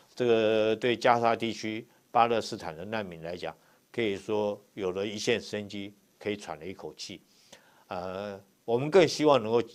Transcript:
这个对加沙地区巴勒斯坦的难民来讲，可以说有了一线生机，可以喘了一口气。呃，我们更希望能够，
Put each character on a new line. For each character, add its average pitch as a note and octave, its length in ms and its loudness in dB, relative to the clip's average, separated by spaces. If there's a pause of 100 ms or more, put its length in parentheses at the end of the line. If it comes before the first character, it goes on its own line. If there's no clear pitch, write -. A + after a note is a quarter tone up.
(140)
这 B2 100 -2
个 A2 520 4
对 A#2+ 200 0
加 A#2+ 240 4
沙 A#2 140 4
地 A2+ 180 -4
区 A2 320 -8 (260)
巴 A#2 160 6
勒 A#2 140 2
斯 G#2+ 160 -6
坦 E2+ 200 -10
的 E2+ 80 -12
难 G#2+ 200 -6
民 E2+ 180 -14
来 E2+ 140 -8
讲， E2 200 -10 (340)
可 A#2+ 120 -6
以 G2+ 140 0
说 G#2 440 -2 (140)
有 F#2+ 180 -2
了 G2 120 -4
一 G#2+ 140 -6
线 A2 220 0
生 G#2 280 -8
机， G2+ 240 -10 (260)
可 G#2 120 -6
以 G#2 60 -2
喘 D#2+ 220 -12
了 D#2+ 80 -14
一 F#2+ 60 -10
口 D#2+ 220 -14
气。 - 260 -14 (680)
呃， G2 520 -8 (240)
我 A#2 140 2
们 D3 120 -4
更 E3+ 180 8
希 D3 160 -2
望 C3+ 180 6
能 A2 80 -4
够， A#2 120 4 (120)